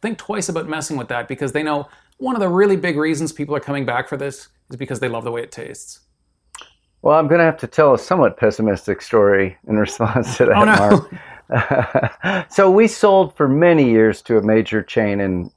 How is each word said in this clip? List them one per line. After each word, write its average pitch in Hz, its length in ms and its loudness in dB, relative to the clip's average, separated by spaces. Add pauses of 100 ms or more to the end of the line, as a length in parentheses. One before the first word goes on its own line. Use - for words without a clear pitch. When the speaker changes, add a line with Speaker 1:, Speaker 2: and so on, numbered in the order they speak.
Speaker 1:
think 220 160 -6
twice 208 320 -8
about 165 180 -6
messing 156 300 -8
with 120 120 -10
that, 120 180 -6
because 135 240 -8
they 147 100 -4
know 147 260 -6 (300)
one 254 180 -6
of 214 60 -2
the 190 80 0
really 196 260 2
big 170 220 -2
reasons 156 340 -2
people 147 240 -8
are 139 40 -2
coming 139 260 -6
back 123 240 -4
for 143 80 -8
this 139 300 -10 (240)
is 127 40 -14
because 135 240 -10
they 131 80 -4
love 117 180 -6
the 120 60 -8
way 117 120 -8
it - 80 -16
tastes. - 480 -18 (1040)
Speaker 2:
Well, 151 140 4
I'm 156 100 0
gonna 170 160 4
have 160 140 0
to 127 100 -10
tell 147 260 4
a 120 60 2
somewhat 143 360 0
pessimistic 104 680 -2
story 98 520 2 (120)
in 107 100 -2
response 113 600 -2
to - 80 4
that, 113 120 4
Speaker 1:
Oh, 202 60 6
no. 214 120 4
Speaker 2:
Mark. 180 380 2 (360)
<laughs> 135 1000 -4
So 196 200 4
we 214 180 6
sold 196 500 2
for 147 100 0
many 151 420 4
years 110 340 2
to 117 140 0
a 104 40 2
major 110 400 0
chain 101 400 -4
in, 90 360 -4